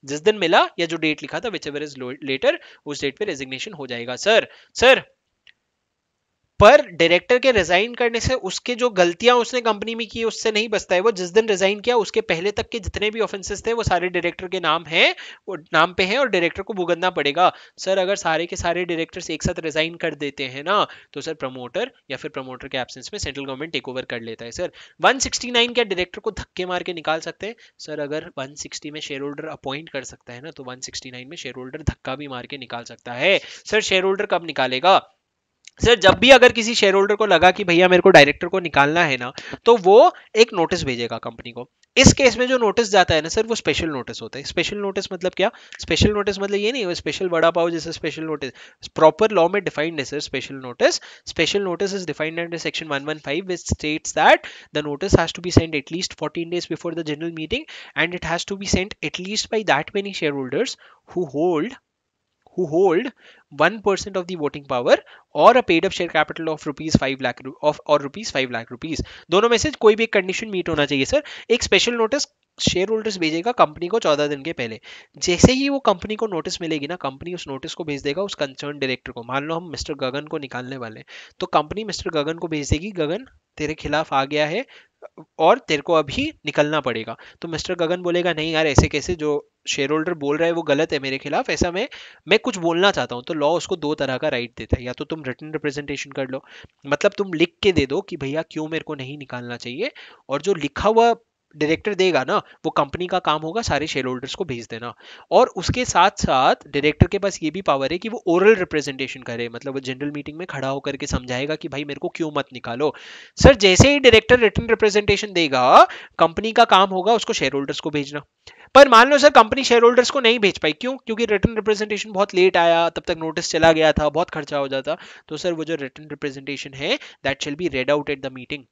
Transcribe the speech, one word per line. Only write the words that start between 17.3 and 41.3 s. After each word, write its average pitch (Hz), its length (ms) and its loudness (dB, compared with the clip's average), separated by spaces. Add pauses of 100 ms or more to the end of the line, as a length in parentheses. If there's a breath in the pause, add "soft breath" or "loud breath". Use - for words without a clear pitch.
सर, 190 200 -2
अगर 190 180 0
सारे 165 300 -2
के 185 100 -10
सारे 175 280 -2
डायरेक्टर्स 165 460 -8
एक 156 120 -8
साथ 175 180 -4
रिजाइन 160 340 -4
कर 165 200 -6
देते 143 300 -8
हैं 131 200 -12
ना, 185 220 0 (260 loud breath)
तो 143 80 -12
सर, 156 140 -8
प्रमोटर 131 580 -8 (180)
या 131 60 -6
फिर 151 140 -12
प्रमोटर 131 380 -12
के 135 100 -6
एब्सेंस 123 340 -10
में 208 60 -10
सेंट्रल 139 260 -8
गवर्नमेंट 135 280 -10
टेक 135 160 -6
ओवर 127 160 -8
कर 123 160 -10
लेता 113 240 -14
है। 117 60 -14
सर, 175 200 -8 (300 loud breath)
वन 220 180 2
सिक्सटी 247 320 -6
नाइन 240 220 0
क्या 240 120 0
डायरेक्टर 185 360 -6
को 220 100 -6
धक्के - 360 -10
मार 180 160 -6
के 180 120 -8
निकाल 160 260 -4
सकते 165 260 -12
हैं? 226 80 -10 (240 soft breath)
सर, 151 220 -12
अगर 147 380 -8
वन 139 160 -10
सिक्सटी - 360 -14
में 151 100 -12
शेयर 143 200 -10
होल्डर 147 280 -10
अपॉइंट 143 400 -10
कर 131 160 -10
सकता - 280 -18
है 123 100 -16
ना, 156 80 -16
तो 143 140 -18
वन 127 160 -14
सिक्सटी - 300 -14
नाइन 123 180 -16
में 165 80 -18
शेयर 123 220 -14
होल्डर 127 240 -14
धक्का 131 340 -6
भी 147 120 -12
मार 127 180 -12
के 143 120 -14
निकाल 120 260 -12
सकता 120 280 -16
है। 156 280 0 (240 loud breath)
सर, 214 160 0
शेयर 185 240 0
होल्डर 196 220 0
कब 170 200 -2
निकालेगा? 139 640 2 (760)
सर, 233 140 6
जब 185 160 6
भी 196 160 6
अगर 247 220 10
किसी 233 220 -2
शेयर 196 200 4
होल्डर 202 200 4
को 208 120 0
लगा 180 240 6
कि 196 140 -2
भैया, 175 240 6
मेरे 180 120 8
को 190 100 8
डायरेक्टर 147 360 8
को 190 140 0
निकालना 156 440 2
है 135 120 -2
ना, 123 160 -8 (320 loud breath)
तो 240 120 8
वो 220 380 8 (220 loud breath)
एक 226 180 4
नोटिस 165 300 0
भेजेगा 120 340 -6
कंपनी 117 340 -14